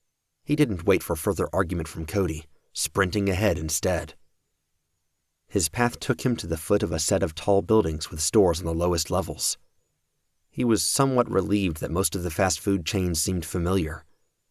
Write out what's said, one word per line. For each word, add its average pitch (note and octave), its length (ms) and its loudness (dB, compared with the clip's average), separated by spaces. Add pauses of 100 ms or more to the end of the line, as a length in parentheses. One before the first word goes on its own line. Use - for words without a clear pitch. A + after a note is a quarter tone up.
(440)
He D3 140 0
didn't G#2+ 260 2
wait F#2 180 4
for E2+ 140 -2
further F2+ 380 -2
argument F2 340 -2
from D#2+ 180 -8
Cody, E2 400 -2 (280)
sprinting G2 560 0
ahead F#2 280 2
instead. D#2+ 580 -2 (1300)
His F#2+ 220 0
path A#2+ 320 -2
took - 240 -2
him B2 100 2
to F#2 120 -10
the E2 100 -2
foot - 260 0
of E2+ 80 -2
a E2 80 -2
set F#2+ 240 2
of D#2+ 100 -2
tall G2 280 2
buildings F2+ 500 2
with D#2+ 80 -8
stores F2+ 400 4
on F2+ 60 -8
the E2 80 -2
lowest F2 360 0
levels. D#2 480 -2 (920)
He C3 160 -2
was A2+ 200 4
somewhat B2+ 460 2
relieved F#2+ 460 0
that - 120 -6
most F#2 240 -2
of F2 100 -4
the F2+ 60 -2
fast F#2 300 0
food G2 260 0
chains F2+ 360 -2
seemed F2+ 240 -2
familiar. E2+ 580 -2 (480)